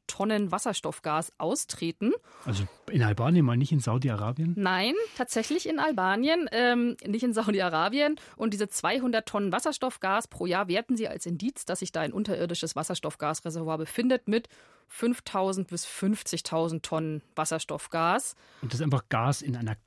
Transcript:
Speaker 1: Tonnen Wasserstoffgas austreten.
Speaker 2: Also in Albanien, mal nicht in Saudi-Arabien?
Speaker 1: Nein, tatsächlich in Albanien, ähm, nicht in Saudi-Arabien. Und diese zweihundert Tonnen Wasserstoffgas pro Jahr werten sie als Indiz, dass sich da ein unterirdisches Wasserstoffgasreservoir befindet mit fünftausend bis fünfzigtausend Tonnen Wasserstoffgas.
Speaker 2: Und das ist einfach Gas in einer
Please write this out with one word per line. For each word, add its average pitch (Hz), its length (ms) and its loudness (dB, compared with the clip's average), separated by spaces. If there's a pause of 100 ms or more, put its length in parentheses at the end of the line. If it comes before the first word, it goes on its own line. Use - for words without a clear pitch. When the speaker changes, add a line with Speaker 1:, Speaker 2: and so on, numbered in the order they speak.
Speaker 1:
Tonnen 208 440 0
Wasserstoffgas 165 840 -2
austreten. 170 760 -2 (320)
Speaker 2:
Also 98 220 -2 (260)
in 135 120 4
Albanien, 127 420 6
mal 120 100 4
nicht 135 160 2
in 156 80 4
Saudi-Arabien? 127 800 0
Speaker 1:
Nein, 196 380 0 (200)
tatsächlich 247 540 -2
in 311 100 -2
Albanien, 269 720 2
ähm, 240 540 2
nicht 214 180 -2
in 247 100 2
Saudi-Arabien. 208 840 2 (200)
Und 220 180 0
diese 208 140 0
zweihundert 226 600 0
Tonnen 202 260 0
Wasserstoffgas 226 760 0
pro - 180 -6
Jahr 185 220 0
werten 220 300 0
sie 220 100 -2
als - 180 -8
Indiz, 175 380 -4
dass 180 160 -4
sich - 140 -6
da 160 80 -2
ein 151 100 -2
unterirdisches 175 640 -2
Wasserstoffgasreservoir 160 1040 -4
befindet 233 500 0
mit 220 220 0 (380)
fünftausend 196 800 -2
bis 175 180 -6
fünfzigtausend 165 960 -2
Tonnen 156 380 -2 (140)
Wasserstoffgas. 165 1000 -2 (280)
Speaker 2:
Und 117 100 -6
das 123 60 -2
ist 156 40 -2
einfach 139 240 2
Gas 123 360 2
in 131 120 -2
einer 110 320 -2